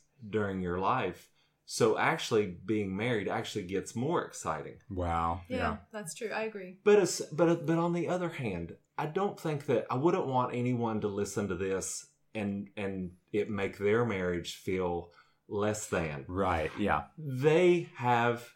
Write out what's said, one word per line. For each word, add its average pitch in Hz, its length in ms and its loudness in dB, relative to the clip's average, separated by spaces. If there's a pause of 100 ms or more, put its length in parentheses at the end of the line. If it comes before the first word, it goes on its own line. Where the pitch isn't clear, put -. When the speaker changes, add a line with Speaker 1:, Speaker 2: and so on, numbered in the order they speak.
(280)
Speaker 1:
during 98 340 -2
your 90 180 -2
life. 101 500 0 (360)
So 110 320 2
actually 107 680 2
being 101 320 0
married 107 300 0
actually 104 380 -4
gets 90 300 -4
more 147 300 0
exciting. 76 500 -6 (140)
Speaker 2:
Wow. 85 580 0
Speaker 3:
Yeah, 254 100 -4
Speaker 2:
Yeah. 82 200 -2 (160)
Speaker 3:
that's 208 220 -10
true. 214 180 -8
I 220 100 -4
agree. 196 400 -10
Speaker 1:
But 208 160 10
as, 175 220 2 (100)
but, 165 340 4
but 165 120 4
on 170 160 2
the 175 160 0
other 175 200 0
hand, 87 460 -6 (220)
I 151 80 -2
don't 190 340 -2
think 151 280 -4
that, 123 220 2
I 123 60 -2
wouldn't 170 320 2
want 123 280 0
anyone 120 460 0
to 107 60 0
listen 101 420 -2
to 92 60 -2
this 95 520 -4 (260)
and, 101 420 -4
and 95 360 -4 (200)
it 104 180 0
make 98 280 -4
their 104 280 4
marriage 90 500 -2
feel 87 560 -2 (360)
less 107 400 -2
than. 76 400 -2
Speaker 2:
Right, 90 520 0
yeah. 78 240 2 (140)
Speaker 1:
They 156 800 4
have 120 600 2